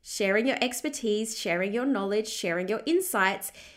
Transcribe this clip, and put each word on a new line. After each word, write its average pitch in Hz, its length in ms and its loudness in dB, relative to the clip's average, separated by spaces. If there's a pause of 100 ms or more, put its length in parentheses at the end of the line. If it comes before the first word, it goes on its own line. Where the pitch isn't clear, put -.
sharing 208 440 2
your 262 140 2
expertise, 226 760 -2
sharing 190 340 0
your 247 140 0
knowledge, 208 420 0
sharing 180 400 -2
your 220 180 -2
insights, 285 640 2 (260)